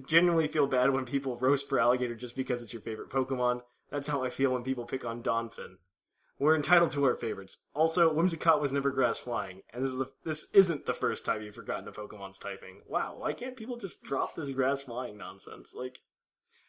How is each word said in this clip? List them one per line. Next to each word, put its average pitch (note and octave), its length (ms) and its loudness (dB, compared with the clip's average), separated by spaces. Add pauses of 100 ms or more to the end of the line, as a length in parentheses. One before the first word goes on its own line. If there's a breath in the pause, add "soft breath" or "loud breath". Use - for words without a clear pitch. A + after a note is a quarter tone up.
genuinely E3 400 4
feel D3 220 2
bad C3 220 4
when C3 160 2
people C3+ 320 -2
roast C3+ 300 2
Feraligatr A#2+ 480 2
just A#2 200 -10
because B2+ 260 -2
it's A#2 100 -12
your A2 100 -8
favorite G#2+ 280 -8
Pokemon. B2 520 0 (280)
That's C#3+ 180 -4
how D3 140 -2
I B2+ 80 0
feel C3 220 2
when B2 100 -2
people B2 220 -2
pick C3 200 -4
on A#2 180 -4
Donphin. A2+ 540 -2 (640)
We're D3+ 180 4
entitled D#3+ 360 4
to C#3+ 120 0
our B2+ 120 4
favorites. G2 420 -6 (160)
Also, E3 400 4
Whimsicott D#3+ 460 2
was C#3 120 0
never C#3 180 2
grass B2 280 2
flying, G2 440 -6 (100)
and B2 120 -4
this C3+ 80 0
is B2+ 60 -6
the, C3 80 -2 (180)
this D#3 280 -6
isn't E3 340 6
the B2 80 0
first A#2 300 -2
time A2 180 -2
you've G#2 120 -10
forgotten G#2 340 -6
a G2 40 -10
Pokemon's G2+ 460 -10
typing. G2 500 -10
Wow, D3+ 300 -2
why F3+ 140 -2
can't B3+ 240 -8
people A#3 200 -8
just - 260 -10
drop C#3 340 -2
this C#3+ 160 -4
grass C3+ 300 0
flying A#2+ 360 -6
nonsense? F#2+ 560 -12
Like, B2+ 260 -8 (680)